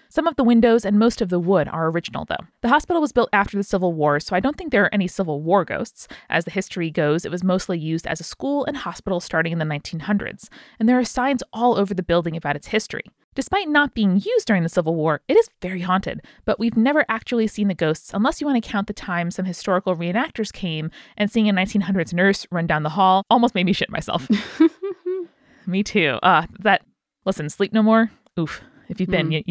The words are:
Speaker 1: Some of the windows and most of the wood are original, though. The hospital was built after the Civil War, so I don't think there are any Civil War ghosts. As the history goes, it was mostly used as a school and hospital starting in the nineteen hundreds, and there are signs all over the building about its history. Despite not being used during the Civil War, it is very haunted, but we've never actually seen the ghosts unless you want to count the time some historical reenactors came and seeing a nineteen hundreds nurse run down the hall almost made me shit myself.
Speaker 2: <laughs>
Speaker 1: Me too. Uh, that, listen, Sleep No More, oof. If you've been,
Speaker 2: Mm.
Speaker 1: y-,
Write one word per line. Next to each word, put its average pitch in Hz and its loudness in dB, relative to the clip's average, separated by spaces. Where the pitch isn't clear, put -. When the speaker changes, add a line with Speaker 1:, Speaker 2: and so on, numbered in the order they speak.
Speaker 1:
Some 330 0
of 294 -2
the 262 2
windows 233 6
and 202 4
most 226 4
of 185 -2
the 175 2
wood 170 2
are 160 -2
original, - -6
though. - -6
The 240 -2
hospital 302 2
was 302 0
built 233 2
after 202 0
the 202 -2
Civil 180 0
War, 151 2
so - -4
I 185 0
don't 277 -2
think 339 -10
there 202 4
are - 0
any 190 0
Civil 156 -4
War 170 4
ghosts. - -8
As 165 0
the 165 -12
history 170 -4
goes, 156 0
it - -8
was 180 -6
mostly 185 0
used 160 -4
as 156 -6
a 165 -12
school 277 -4
and 285 -6
hospital 175 -6
starting 165 -4
in 165 -4
the 156 -4
nineteen 151 -8
hundreds, - -4
and 220 2
there 254 4
are 247 0
signs 262 -2
all 240 2
over 196 0
the 180 -4
building 170 0
about 147 -4
its - -14
history. - -4
Despite 359 -2
not 294 2
being 196 2
used 453 0
during 190 2
the 165 0
Civil 165 0
War, 156 0
it 311 4
is 453 4
very 180 -8
haunted, 180 -2
but - -2
we've 226 -2
never 277 4
actually 226 -2
seen 208 -2
the 190 0
ghosts 160 -2
unless 240 0
you 294 -4
want 254 0
to - -12
count 202 -2
the 208 -6
time 175 -4
some 185 -6
historical 185 -2
reenactors 208 -4
came 156 -6
and 208 0
seeing 214 2
a 208 4
nineteen 196 0
hundreds 175 -2
nurse 196 2
run 165 -2
down 151 0
the 151 -2
hall 190 4
almost 233 4
made 196 2
me 190 4
shit - -4
myself. - -4
Speaker 2:
<laughs> 359 -2
Speaker 1:
Me 185 0
too. 156 0
Uh, 165 4
that, 196 2
listen, 156 -2
Sleep 196 -4
No 214 4
More, 220 4
oof. 160 -4
If 180 -6
you've 185 -2
been, 165 2
Speaker 2:
Mm. 160 0
Speaker 1:
y-, 156 -2